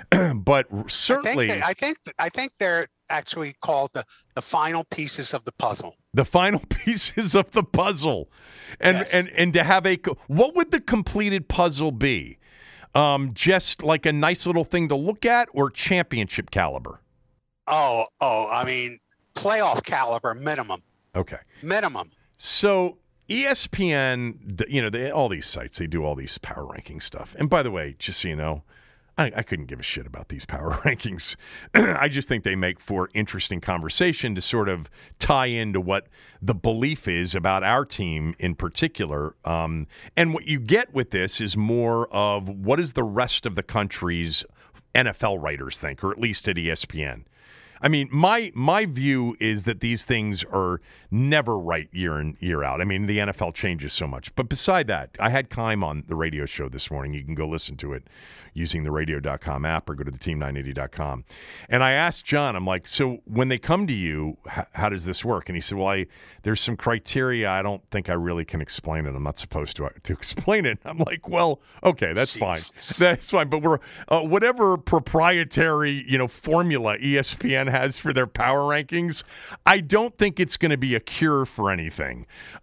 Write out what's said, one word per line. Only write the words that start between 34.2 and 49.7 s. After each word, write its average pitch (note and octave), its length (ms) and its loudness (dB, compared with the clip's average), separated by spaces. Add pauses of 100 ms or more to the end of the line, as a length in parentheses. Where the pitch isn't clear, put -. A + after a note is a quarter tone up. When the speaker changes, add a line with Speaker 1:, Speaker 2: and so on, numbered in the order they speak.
Speaker 1:
to F2+ 60 -4
sort G#2+ 260 0
of F2 220 -4 (300)
tie C3 260 4
into A2 340 -2
what F#2+ 280 0 (340)
the G2+ 120 2
belief A#2 540 0
is F2 260 0
about F#2+ 300 2
our B2 220 2
team D#2+ 540 -4
in F2+ 160 -2
particular. D#2 800 -4 (100)
Um, D#2+ 420 -2 (300)
and E3 160 2
what D#3 120 -6
you D3+ 140 0
get D#3+ 340 2
with C3 180 -2
this F#2+ 280 0
is G#2 160 -4
more A#2 580 2
of G2+ 360 0
what G2+ 300 2
is D#3 120 -2
the B2 120 0
rest A2+ 420 -2
of G2 100 -6
the F#2 80 -2
country's F2 800 -2 (500)
N B2 140 4
F - 160 -4
L G2+ 140 2
writers D2 400 -6
think, C#2+ 260 -6
or G2 80 0
at G#2 80 -8
least A2+ 300 -2
at F2+ 80 -2
E E2 120 -2
S E2 140 -2
P - 200 -8
N. C2 220 -8 (560)
I C#3 80 4
mean, C#3+ 220 2
my, G3 440 4
my E3 300 4
view C3 540 0
is G#2+ 240 0
that G#2+ 180 -4